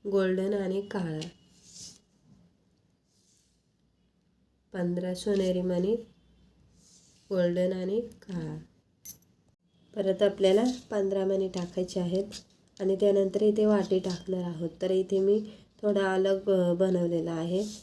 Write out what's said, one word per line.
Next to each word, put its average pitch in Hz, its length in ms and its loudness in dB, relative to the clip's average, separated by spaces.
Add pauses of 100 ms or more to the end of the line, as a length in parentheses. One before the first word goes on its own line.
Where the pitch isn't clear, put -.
(120)
गोल्डन 190 420 0
आणि 196 280 -2
काळा, 175 380 -6 (3500)
पंधरा 180 420 -2
सोनेरी 185 460 0
मणी, 180 340 0 (1300)
गोल्डन 180 440 2
आणि 190 280 -2
काळा. 165 560 -10 (1400)
परत 190 260 0
आपल्याला 202 420 4 (280)
पंधरा 196 340 0
मणी 196 220 0
टाकायचे 180 520 -4
आहेत 180 240 0 (560)
आणि 190 160 0
त्यानंतर 196 460 2
इथे 214 240 4
वाटी 202 340 4
टाकणार 180 440 -4
आहोत. 170 260 -6 (120)
तर 185 100 -2
इथे 190 280 0
मी 208 320 2 (300)
थोडा 196 320 2
अलग, 196 360 0
अ, 180 240 4
बनवलेला 175 580 2
आहे. 170 320 -2 (200)